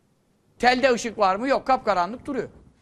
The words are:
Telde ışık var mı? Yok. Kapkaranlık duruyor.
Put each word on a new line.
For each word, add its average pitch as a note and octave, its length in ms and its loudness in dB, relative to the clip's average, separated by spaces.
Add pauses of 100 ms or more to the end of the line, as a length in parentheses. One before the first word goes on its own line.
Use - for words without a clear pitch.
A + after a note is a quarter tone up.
(600)
Telde B3+ 340 2
ışık A3+ 240 -6
var F#3+ 180 2
mı? A#3 120 -6
Yok. B3 200 0
Kapkaranlık G#3+ 580 -2
duruyor. B3+ 240 -8 (320)